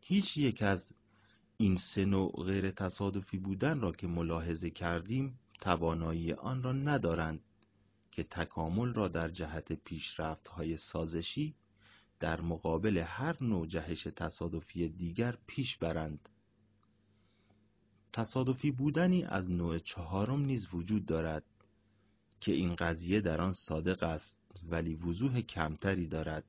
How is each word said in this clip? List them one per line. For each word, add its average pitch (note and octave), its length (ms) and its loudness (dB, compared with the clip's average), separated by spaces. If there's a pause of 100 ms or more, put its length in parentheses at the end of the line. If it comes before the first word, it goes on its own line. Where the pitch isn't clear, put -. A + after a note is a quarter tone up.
هیچ F#3 360 2
یک B2+ 260 4
از G2 300 2 (640)
این F#2+ 200 6
سه F#2+ 280 4
نوع F#2+ 400 2
غیر F#2+ 260 2
تصادفی G2 680 -2
بودن G2 420 0
را F#2 120 0
که - 140 -6
ملاحظه E2+ 640 0
کردیم، G2 680 -2 (220)
توانایی E2 720 2
آن B2+ 300 -4
را B2+ 100 0
ندارند E2+ 680 2 (680)
که - 120 -4
تکامل E2+ 720 -2
را G#2+ 140 2
در E2 200 0
جهت D#2+ 440 -6
پیشرفت‌های D#2+ 1040 -6
سازشی E2+ 800 -4 (680)
در D#2+ 200 0
مقابل E2+ 580 2
هر C3+ 460 -2
نوع F#2+ 220 2
جهش E2 360 -4
تصادفی E2+ 880 -4
دیگر F2+ 580 -2
پیش - 300 -4
برند. D#2+ 520 -4 (1800)
تصادفی B2+ 580 0
بودنی D3+ 540 2
از F#2 260 -2
نوع E2+ 280 2
چهارم F#2+ 680 -2
نیز A#2+ 300 -2
وجود F#2 320 0
دارد D#2+ 380 0 (960)
که G#2 120 0
این E2+ 240 2
قضیه F2 440 2
در E2 200 2
آن F#2+ 120 2
صادق F2 500 0
است، D#2+ 380 -4 (280)
ولی E2 260 0
وضوح F#2 460 0
کمتری F2+ 680 0
دارد. D#2 420 -2